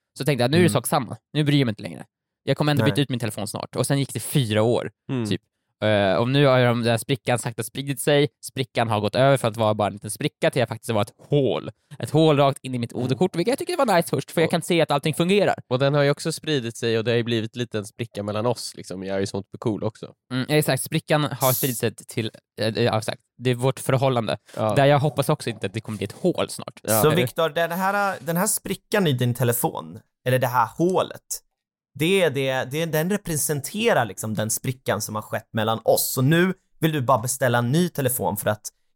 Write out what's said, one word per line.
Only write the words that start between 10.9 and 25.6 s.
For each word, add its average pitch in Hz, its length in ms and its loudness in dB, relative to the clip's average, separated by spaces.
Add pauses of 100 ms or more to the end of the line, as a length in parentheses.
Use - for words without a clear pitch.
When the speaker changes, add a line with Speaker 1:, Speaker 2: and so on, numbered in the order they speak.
Speaker 1:
vara 104 100 2
ett - 100 -4 (160)
hål. 120 420 0 (280)
Ett - 120 -8
hål 156 260 6
rakt 139 260 2
in 131 120 -8
i 123 40 -4
mitt 117 140 -4
Speaker 3:
Mm. 123 120 -4
Speaker 1:
O 127 40 -2
D-kort, 175 280 0
vilket 175 160 0
jag 277 60 -2
tycker 349 180 -6 (100)
var 196 100 4
nice 170 120 2
först, - 220 -4
för - 100 -2
jag 160 60 4
Speaker 3:
Och - 40 -6
Speaker 1:
kan 170 120 0
se 170 180 2
att 151 100 2
allting 147 240 0
fungerar. 180 400 2 (140)
Speaker 3:
Och 127 100 0
den 139 160 2
har 143 80 4
ju 143 80 4
också 156 220 -2
spridit 135 440 -4
sig, 117 220 0
och 107 60 0
det 120 60 0
har 117 60 2
ju 120 60 2
blivit 113 340 -2
lite 120 220 -6
en 101 80 -4
spricka - 360 -10
mellan 104 240 -4
oss, - 300 -2
liksom. 90 280 -12
Jag 95 120 -4
är 98 40 0
ju 98 60 0
sånt - 240 -8
på - 80 -16
cool 104 260 -2
också. - 280 -8 (200)
Speaker 1:
Mm, 127 160 -4
exakt, 151 340 0
sprickan 151 420 0
har 131 280 0
spridit 123 260 -2
sig 110 160 -2
till, - 360 -8 (300)
eh, 107 80 0
ja, 113 300 0
exakt. 117 220 -6 (180)
Det 120 120 0
är 123 40 2
vårt 127 260 0
förhållande. 120 580 0 (180)
Speaker 3:
Ja. 110 180 0
Speaker 1:
Där 139 120 4
jag 143 120 6
hoppas 143 300 0
också 147 220 -2
inte 107 160 -8